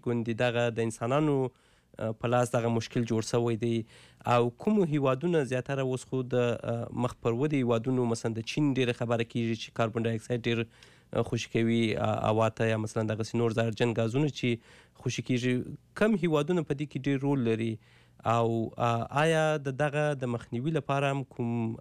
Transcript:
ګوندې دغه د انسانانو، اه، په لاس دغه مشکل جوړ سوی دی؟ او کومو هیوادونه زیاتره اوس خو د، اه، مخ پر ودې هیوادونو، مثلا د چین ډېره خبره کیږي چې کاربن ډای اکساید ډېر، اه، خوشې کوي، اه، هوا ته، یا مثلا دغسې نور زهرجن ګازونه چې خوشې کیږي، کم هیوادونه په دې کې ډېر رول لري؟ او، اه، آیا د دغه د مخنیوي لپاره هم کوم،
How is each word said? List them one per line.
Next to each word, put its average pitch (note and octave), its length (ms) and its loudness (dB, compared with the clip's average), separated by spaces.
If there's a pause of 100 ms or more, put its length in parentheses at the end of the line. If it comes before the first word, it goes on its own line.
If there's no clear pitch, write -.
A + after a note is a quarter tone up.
ګوندې A#2+ 280 -2 (120)
دغه A#2+ 240 2
د A2+ 100 -6
انسانانو، C3 640 0
اه، - 720 -8
په A2 160 -6
لاس B2 240 2
دغه A#2 180 2
مشکل A#2 340 0
جوړ A2 180 0
سوی A#2 340 0
دی؟ A2+ 300 0 (420)
او A#2+ 220 4
کومو G#3+ 340 2
هیوادونه D3 600 2
زیاتره B2+ 380 -2
اوس C3 240 -2
خو C3 160 -2
د، B2 120 -4
اه، A#2+ 580 0
مخ A#2+ 300 -2
پر A#2+ 100 2
ودې C#3 220 0
هیوادونو، B2 520 2
مثلا A2+ 280 -2
د A2 60 -4
چین C#3+ 340 0
ډېره B2 180 2
خبره A#2 320 0
کیږي A2+ 380 -2
چې - 120 -12
کاربن A#2 300 0
ډای A2+ 120 0
اکساید A2+ 260 -4
ډېر، A#2 180 0
اه، - 640 -6
خوشې A2+ 300 -4
کوي، A2+ 440 2
اه، G#2+ 320 0
هوا A2 200 4
ته، A2+ 160 -2
یا A2 120 2
مثلا A2 380 -2
دغسې A2 200 -6
نور A#2 160 2
زهرجن A2+ 420 0
ګازونه A#2 340 0
چې B2 300 -2 (420)
خوشې A#2+ 280 -4
کیږي، B2+ 480 -2 (200)
کم A3 200 2
هیوادونه D#3+ 460 2
په D3+ 120 -4
دې C#3 120 -6
کې C#3+ 160 -10
ډېر C#3 180 0
رول C#3 200 0
لري؟ A2+ 400 0 (460)
او، A#2 520 0
اه، A#2 320 0
آیا D#3 480 2
د C#3 120 -4
دغه D3 440 0
د C3 120 -6
مخنیوي A#2+ 460 -4
لپاره C#3 400 0
هم C#3 120 -2
کوم، A#2 580 -4